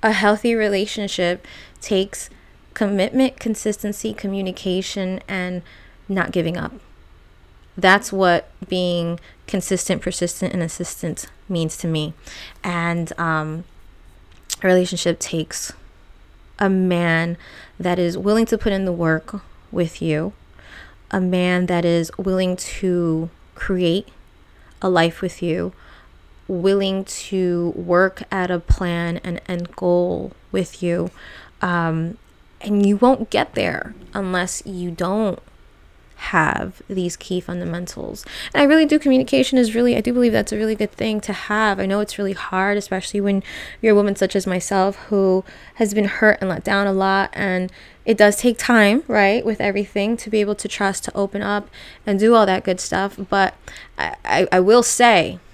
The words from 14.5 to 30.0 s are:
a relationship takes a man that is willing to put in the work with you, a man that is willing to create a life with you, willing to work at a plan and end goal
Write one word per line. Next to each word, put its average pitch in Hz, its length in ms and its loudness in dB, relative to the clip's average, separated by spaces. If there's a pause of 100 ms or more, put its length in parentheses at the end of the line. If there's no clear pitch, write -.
a 196 60 2
relationship 180 520 2
takes - 520 -6 (880)
a 196 100 2
man 175 680 2 (420)
that 180 180 0
is 170 200 0
willing 214 280 2
to 226 120 0
put 214 160 0
in 196 120 -2
the 180 60 -2
work 170 500 -2 (300)
with 170 300 -4
you, 165 320 -2 (760)
a 185 120 0
man 180 460 2
that 175 180 2
is 170 320 2
willing 185 400 0
to 170 720 -2 (260)
create 180 540 0 (720)
a 190 80 0
life 170 320 2
with 180 200 -6
you, 175 300 -2 (800)
willing 190 560 0
to 175 680 -2
work 180 540 2
at 185 220 -2
a 175 80 0
plan 170 640 0
and 175 240 -6
end 175 280 -6
goal 175 580 0 (180)